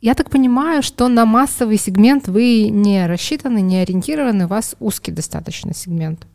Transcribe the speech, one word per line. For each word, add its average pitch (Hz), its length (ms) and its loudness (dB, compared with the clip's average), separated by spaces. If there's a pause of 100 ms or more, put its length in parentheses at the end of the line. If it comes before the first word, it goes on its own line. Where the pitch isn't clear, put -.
я 233 120 2
так 294 160 -2
понимаю, 269 540 2
что - 240 -2
на 233 180 4
массовый 226 520 2
сегмент 226 500 2
вы 220 420 2
не 202 380 2
рассчитаны, 233 540 -4
не 185 200 2
ориентированы, 196 640 -2
у - 20 -4
вас 208 320 -4
узкий 202 320 -6
достаточно 165 640 -8
сегмент. 165 600 -8